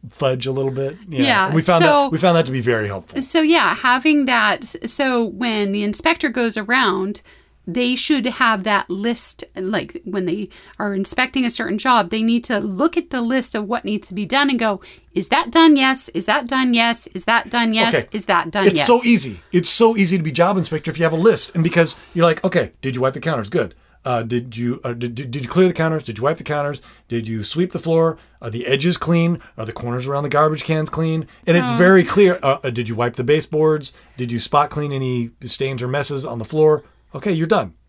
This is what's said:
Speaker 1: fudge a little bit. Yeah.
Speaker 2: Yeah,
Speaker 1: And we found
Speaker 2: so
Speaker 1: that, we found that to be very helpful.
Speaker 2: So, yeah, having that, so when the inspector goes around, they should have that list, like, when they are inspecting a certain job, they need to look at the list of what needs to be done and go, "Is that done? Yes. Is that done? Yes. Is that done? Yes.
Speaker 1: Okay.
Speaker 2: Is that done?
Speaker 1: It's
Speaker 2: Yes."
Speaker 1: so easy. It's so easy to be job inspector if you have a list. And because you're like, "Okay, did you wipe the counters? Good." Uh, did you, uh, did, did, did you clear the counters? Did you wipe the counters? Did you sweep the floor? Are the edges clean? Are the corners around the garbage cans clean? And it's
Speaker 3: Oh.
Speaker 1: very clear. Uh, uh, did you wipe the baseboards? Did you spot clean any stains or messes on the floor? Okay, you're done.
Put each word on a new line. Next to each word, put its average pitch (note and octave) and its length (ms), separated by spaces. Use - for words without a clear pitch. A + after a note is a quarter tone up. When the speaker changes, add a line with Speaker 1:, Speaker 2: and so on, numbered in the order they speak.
Speaker 1:
fudge C3 380
a C3+ 40
little C3+ 200
bit. C3+ 260
Yeah. D#3 160
Speaker 2:
Yeah, G#3+ 240
Speaker 1:
And D#3 80
we D#3+ 60
found E3+ 220
Speaker 2:
so D4 220
Speaker 1:
that, C4 60
we D#3+ 60
found F3 200
that D#3+ 100
to B2+ 40
be C3 100
very A2+ 260
helpful. G2+ 340
Speaker 2:
So, D#4+ 200
yeah, D4+ 340
having C4 500
that, A3 380
so B3+ 360
when G#3 460
the G#3 120
inspector D#4 460
goes A#3 280
around, G#3 640
they B3 280
should B3+ 300
have A3+ 380
that G3+ 260
list, G#3 540
like, F#3+ 480
when F#3 220
they F3+ 240
are G3+ 160
inspecting B3+ 500
a A#3 40
certain A3 280
job, A3 320
they A3 140
need A#3 220
to G#3+ 140
look G#3 380
at E4+ 140
the B3+ 100
list B3+ 320
of G#3+ 140
what A3+ 180
needs G#3 220
to F3+ 80
be G3+ 100
done C#4 240
and C4 80
go, G#3+ 240
"Is - 160
that C#4 220
done? E4 260
Yes. C4 320
Is G3 160
that A#3+ 220
done? C4 260
Yes. A#3 400
Is - 120
that A3+ 260
done? A#3 240
Yes. A3+ 180
Speaker 1:
Okay. A3 180
Speaker 2:
Is - 140
that E3 240
done? F#3+ 160
Speaker 1:
It's F#3 140
Speaker 2:
Yes." D3 80
Speaker 1:
so A#3+ 160
easy. G3+ 380
It's F3 180
so A3+ 260
easy F#3+ 220
to E3 60
be D#3 80
job F#3 260
inspector D#3+ 320
if D3 80
you E3 60
have D#3+ 100
a D#3+ 40
list. F#3 360
And E3 100
because E3 320
you're E3+ 100
like, D#3+ 180
"Okay, E3 280
did C3 140
you B2 60
wipe C3 120
the D3 60
counters? B2 300
Good." A2 260
Uh, A#2+ 200
did A#2+ 340
you, A#2+ 260
uh, B2 100
did, A#2+ 200
did, A#2+ 160
did C3 140
you A#2 60
clear F#3 180
the F3 60
counters? D#3+ 300
Did G#2+ 140
you A2 60
wipe D#3 140
the - 60
counters? D3 380
Did A#2 200
you A2 160
sweep F3+ 280
the F3+ 80
floor? E3 380
Are A2+ 80
the A#2 160
edges C#3+ 320
clean? E3+ 420
Are A2 80
the A2 60
corners B2 360
around C#3+ 160
the C#3+ 60
garbage D3+ 340
cans D#3 260
clean? D#3+ 380
And E3+ 100
it's D#3 160
Speaker 3:
Oh. C3+ 60
Speaker 1:
very F3+ 260
clear. F#3 380
Uh, C#3 220
uh, C3+ 80
did A2+ 180
you A2+ 60
wipe A#2+ 200
the B2 80
baseboards? D3+ 680
Did B2 140
you A#2 80
spot D3 320
clean D3 200
any B2+ 380
stains C3+ 380
or B2 40
messes C#3 380
on A#2 140
the A2 60
floor? D#3 380
Okay, D3+ 180
you're E3 140
done. D#3+ 300